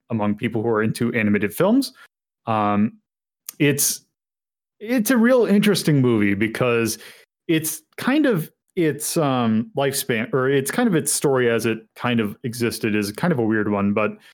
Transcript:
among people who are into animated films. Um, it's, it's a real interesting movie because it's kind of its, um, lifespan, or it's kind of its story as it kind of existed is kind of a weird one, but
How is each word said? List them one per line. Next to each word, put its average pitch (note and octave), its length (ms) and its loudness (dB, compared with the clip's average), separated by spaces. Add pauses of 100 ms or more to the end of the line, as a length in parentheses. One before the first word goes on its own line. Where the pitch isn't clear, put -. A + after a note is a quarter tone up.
(120)
among G#2 240 -2
people A2 260 -4
who A2+ 80 -2
are G#2+ 140 0
into A#2 320 -2
animated G#2 360 0
films. A#3 420 0 (520)
Um, G#2+ 540 0 (600)
it's, - 460 0 (720)
it's A3+ 320 0
a C4 60 4
real A#3 280 4
interesting F#3+ 560 2
movie G#2+ 320 4
because A2+ 640 0 (520)
it's D#3+ 320 -2 (160)
kind C#4+ 280 0
of F#3 240 0 (280)
its, D#3 400 -2
um, A#2+ 580 0
lifespan, B2 580 -2
or C3 160 0
it's C#3 220 0
kind A#3+ 160 0
of G3+ 80 0
its - 160 -2
story C3 380 2
as A2+ 160 0
it A2 140 -2 (180)
kind A#2+ 240 0
of G#2 220 -4
existed A#2 520 -4
is G#2 160 -2
kind F3 220 -2
of B2+ 60 -2
a A#2 40 0
weird G#2+ 260 0
one, G2+ 240 0
but G#2+ 180 -2 (220)